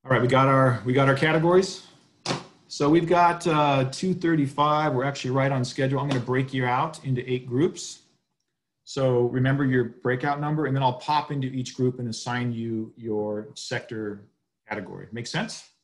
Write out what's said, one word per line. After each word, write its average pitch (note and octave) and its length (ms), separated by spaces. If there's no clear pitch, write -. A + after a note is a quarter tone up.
All - 60
right, B2 100
we B2 80
got C3 200
our, C3 360
we B2+ 80
got C3+ 160
our C3+ 60
categories. E3 720
So D3 220
we've E3+ 160
got, E3+ 400
uh, D3 440
two F#3 220
thirty-five. D3+ 800
We're B2+ 120
actually C3+ 260
right C3+ 220
on B2+ 120
schedule. C3+ 360
I'm C#3+ 80
gonna C3 120
break B2+ 320
you C3 140
out C3+ 380
into B2+ 260
eight B2+ 160
groups. C#3 560
So B2+ 420
remember C3+ 380
your B2+ 200
breakout C3 560
number, D3+ 260
and C3 80
then C3+ 80
I'll C3 160
pop D3 320
into C#3 180
each B2+ 280
group B2+ 240
and A#2+ 80
assign A#2+ 440
you A2+ 440
your G#2+ 580
sector G#2+ 680
category. F#2+ 440
Make A#2 160
sense? - 420